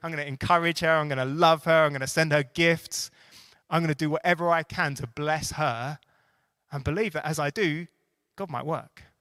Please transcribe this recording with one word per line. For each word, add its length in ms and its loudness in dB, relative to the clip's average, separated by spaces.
I'm 80 -6
gonna 120 -6
encourage 580 0
her. 100 2
I'm 180 2
gonna 160 -2
love 400 4
her. 200 6
I'm 80 2
gonna 140 -4
send 260 0
her 120 4
gifts. 680 0
I'm 140 0
gonna 120 0
do 140 -2
whatever 400 0
I 140 2
can 320 -4
to 120 -10
bless 460 -4
her 460 -4
and 140 -8
believe 300 -2
that 120 -6
as 120 -4
I 120 -2
do, 360 -4
God 120 -10
might 160 -6
work." 380 -8